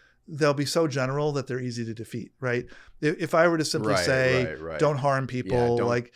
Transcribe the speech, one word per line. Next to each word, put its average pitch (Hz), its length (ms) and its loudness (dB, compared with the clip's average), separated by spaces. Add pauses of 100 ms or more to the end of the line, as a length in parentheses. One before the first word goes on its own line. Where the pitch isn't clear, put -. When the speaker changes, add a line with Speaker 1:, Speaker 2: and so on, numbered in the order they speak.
(260)
Speaker 1:
they'll 147 280 2
be 139 120 0
so 165 220 2
general 143 460 -2
that 139 140 -4
they're 123 120 -6
easy 120 240 -6
to 113 100 -8
defeat, 113 460 -10
right? 123 260 -2 (360)
If, 151 180 0
if 165 160 -2
I 170 140 6
were 165 80 2
to 151 80 0
simply 110 260 -2
Speaker 2:
Right, 92 140 2
Speaker 1:
say, 131 400 2
Speaker 2:
right, 78 160 -8
right. 80 180 -8
Speaker 1:
"Don't 151 160 2
harm 135 300 0
Speaker 2:
Yeah, 123 60 -10
Speaker 1:
people," 123 460 2
Speaker 2:
don't, 117 120 2
Speaker 1:
like, 120 260 -2